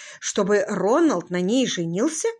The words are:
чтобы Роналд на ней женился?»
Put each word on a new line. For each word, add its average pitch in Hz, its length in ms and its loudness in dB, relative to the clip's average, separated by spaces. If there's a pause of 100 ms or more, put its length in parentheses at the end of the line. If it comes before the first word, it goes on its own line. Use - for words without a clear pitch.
(200)
чтобы 202 480 0
Роналд 214 600 2
на 180 120 -2
ней 233 260 2
женился?» 202 600 -2 (120)